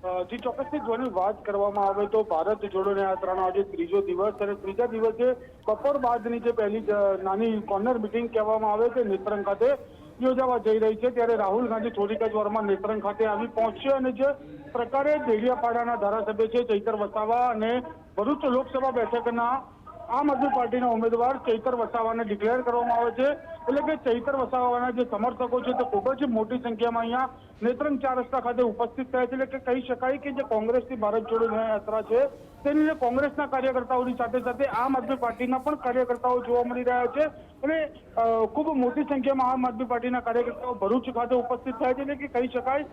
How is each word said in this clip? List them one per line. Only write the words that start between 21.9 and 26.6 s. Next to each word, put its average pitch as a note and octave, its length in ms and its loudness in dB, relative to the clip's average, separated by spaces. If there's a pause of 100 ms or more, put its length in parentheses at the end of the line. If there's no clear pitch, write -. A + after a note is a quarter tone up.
ડિક્લેર G#3+ 380 0
કરવામાં A#3+ 360 2
આવે A#3 140 2
છે, C4 200 2
એટલે C#4 500 -2
કે D4+ 140 0
ચૈતર A#3+ 400 0
વસાવાના B3 540 0
જે B3 140 0
સમર્થકો A#3+ 580 0
છે B3 100 -2
તે B3 120 0
ખૂબ G#3+ 300 0
જ C4 100 0
મોટી A3+ 340 0
સંખ્યામાં A#3 460 0